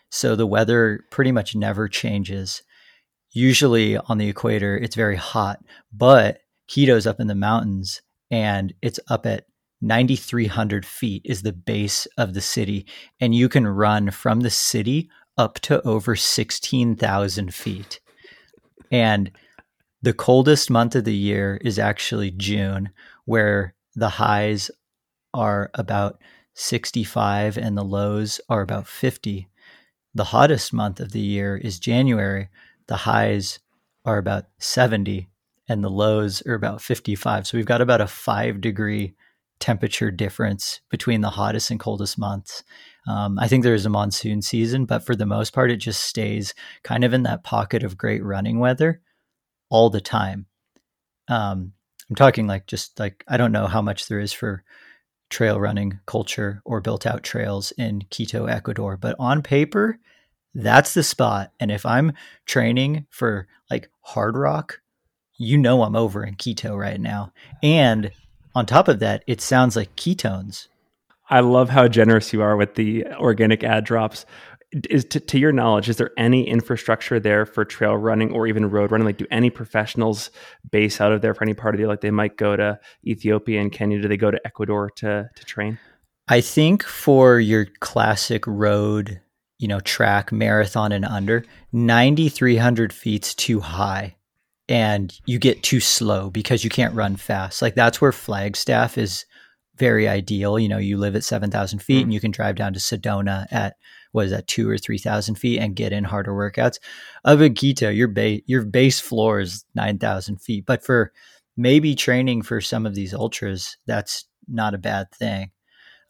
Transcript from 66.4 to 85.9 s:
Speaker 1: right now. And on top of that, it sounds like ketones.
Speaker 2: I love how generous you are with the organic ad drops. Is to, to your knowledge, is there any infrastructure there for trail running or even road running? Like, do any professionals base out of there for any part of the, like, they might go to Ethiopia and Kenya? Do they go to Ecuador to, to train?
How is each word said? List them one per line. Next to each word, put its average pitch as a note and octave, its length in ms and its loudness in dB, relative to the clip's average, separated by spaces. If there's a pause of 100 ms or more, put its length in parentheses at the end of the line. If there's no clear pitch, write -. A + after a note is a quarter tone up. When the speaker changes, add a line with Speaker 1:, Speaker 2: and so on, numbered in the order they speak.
Speaker 1:
right G2+ 240 -6
now. G#2 340 -8 (280)
And B2 500 4 (440)
on A#2+ 100 0
top D3+ 220 4
of B2+ 140 4
that, G#2+ 260 -2
it A#2+ 140 -4
sounds B2+ 340 2
like G#2+ 200 -4
ketones. G2+ 720 -6 (580)
Speaker 2:
I B2+ 120 6
love B2 300 6
how B2+ 180 8
generous A2+ 440 6
you G#2+ 120 0
are G#2 120 4
with G#2 200 2
the A2 280 0 (120)
organic A2 480 4
ad A2 200 2
drops. A2 440 -2 (640)
Is C#3 140 4
to, - 140 -4
to - 200 0
your D3+ 120 6
knowledge, A#2 380 2
is A2 80 0
there - 200 -2
any B2 300 4
infrastructure A#2 720 0
there G#2+ 280 2
for G#2+ 180 -2
trail G#2+ 320 0
running A2 340 0
or A2+ 140 -2
even G#2+ 240 0
road G#2 220 0
running? A2 160 2
Like, G2+ 100 -2
do G2+ 140 -8
any A#2+ 180 4
professionals A2 800 -2 (400)
base G#2+ 320 0
out G#2 100 4
of G#2+ 100 0
there G#2+ 120 0
for - 100 -6
any G#2+ 120 0
part G#2+ 180 -2
of G#2 80 -2
the, A2 60 2
like, G#2 140 -4
they G#2 100 -2
might G#2+ 260 0
go G#2 180 0
to G#2 240 0 (240)
Ethiopia G#2+ 560 0
and G2+ 120 -2
Kenya? G#2 280 -2
Do G#2 80 -2
they G2+ 100 0
go G#2 120 2
to G2+ 160 0
Ecuador G#2 520 -4
to, G#2 380 -4
to - 100 -20
train? G#2+ 340 -6 (480)